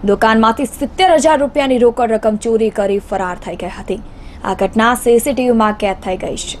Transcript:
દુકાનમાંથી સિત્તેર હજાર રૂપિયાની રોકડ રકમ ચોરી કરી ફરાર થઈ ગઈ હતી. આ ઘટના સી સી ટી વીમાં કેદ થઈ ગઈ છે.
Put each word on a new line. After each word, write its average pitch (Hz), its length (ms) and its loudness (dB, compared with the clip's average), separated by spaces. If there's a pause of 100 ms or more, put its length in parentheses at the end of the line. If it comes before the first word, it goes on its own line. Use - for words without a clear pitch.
(100)
દુકાનમાંથી 220 580 2
સિત્તેર 370 480 0
હજાર 302 240 4
રૂપિયાની 269 420 0
રોકડ 233 320 2
રકમ 214 300 0
ચોરી 226 340 2
કરી 202 300 0
ફરાર 190 340 -4
થઈ 175 200 -10
ગઈ 180 120 -8
હતી. 196 240 -6 (460)
આ - 160 -2
ઘટના 220 320 2 (100)
સી 233 220 4
સી 285 100 -2
ટી 254 140 0
વીમાં 214 340 2
કેદ 190 240 -2
થઈ 185 160 -2
ગઈ 147 220 -8
છે. - 160 -12